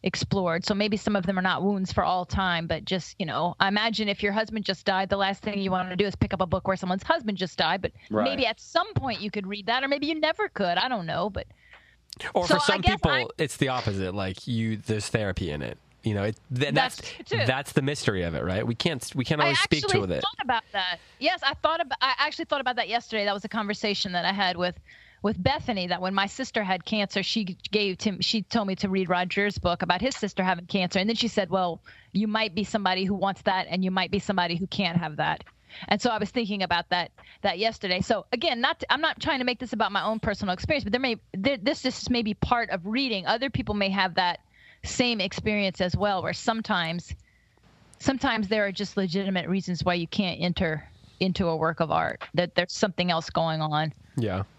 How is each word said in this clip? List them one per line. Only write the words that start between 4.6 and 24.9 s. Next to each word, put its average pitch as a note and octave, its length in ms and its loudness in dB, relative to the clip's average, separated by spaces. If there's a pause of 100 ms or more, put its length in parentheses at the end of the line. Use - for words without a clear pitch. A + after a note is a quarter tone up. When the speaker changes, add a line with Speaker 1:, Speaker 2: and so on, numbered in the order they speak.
Speaker 1:
just - 200 -4
died, F#3+ 240 2
the G3+ 80 0
last G3 260 0
thing G3+ 180 -4
you F#3+ 100 0
wanna F#3 260 -2
do G3+ 80 2
is F#3+ 120 -2
pick - 180 2
up F3 80 -4
a F#3 40 2
book F#3 220 -2
where F#3+ 80 0
someone's F#3 280 -2
husband A3+ 340 0
just F#3 180 -4
died, F3+ 240 2
but F3+ 120 -4 (180)
Speaker 2:
Right. - 140 4
Speaker 1:
maybe A#3+ 200 2
at A3 160 -2
some - 340 -2
point A#3 280 -2
you G3+ 80 -4
could G3+ 160 -6
read G3+ 200 -8
that, B3 160 2
or C#4 60 -2
maybe C#4+ 180 0
you D#4 140 -2
never D#4+ 280 0
could. F3 300 0
I A#3 100 0
don't G3+ 180 -2
know, E3+ 240 -2
but - 160 -8 (880)
Speaker 3:
Or - 120 2
Speaker 1:
So D4+ 100 4
Speaker 3:
for D4 60 2
Speaker 1:
I - 40 2
Speaker 3:
some - 160 2
Speaker 1:
guess F4+ 140 6
Speaker 3:
people, - 160 2
Speaker 1:
I D4+ 140 0 (120)
Speaker 3:
it's D#3 180 -2
the C3+ 120 2
opposite. G2 460 -2
Like, F#2+ 320 -4
you, A2+ 300 0
there's G#2 320 -4
therapy G2 420 0
in D2 120 -4
it. A1+ 160 -8 (260)
You A2 80 0
know, G2+ 120 0
it, A2 120 -2 (180)
th-, C#3 200 0
Speaker 1:
That's B3+ 220 2
Speaker 3:
that's, - 40 -14 (300)
Speaker 1:
true, A#4 80 0
too. B3+ 80 2
Speaker 3:
that's C3 260 0
the D#3 80 4
mystery B2+ 440 0
of E2+ 100 -2
it, B1+ 100 -2
right? F#2 220 0
We A#2+ 80 0
can't, D3+ 420 -2
we B2+ 80 0
can't D3+ 160 0
Speaker 1:
I D4 40 6
Speaker 3:
always E4 160 2
speak D#3 260 2
to F#4+ 100 2
Speaker 1:
actually F2+ 220 0
Speaker 3:
it. - 20 0
Speaker 1:
thought G5+ 240 -4
about A#3+ 180 0 (100)
that. F3+ 260 -2 (200)
Yes, E4+ 240 0
I C#4+ 120 2
thought D#4+ 260 0
ab-, C#4 220 -2
I C4 160 2
actually D4+ 260 0
thought C#4+ 160 0
about B3 160 0
that G#3+ 140 0
yesterday. A3 340 0
That G3+ 80 2
was G3+ 140 -4
a - 20 -6
conversation G3+ 640 -2
that F3 140 0
I F#3+ 60 2
had F#3 260 0
with, F3+ 200 0 (440)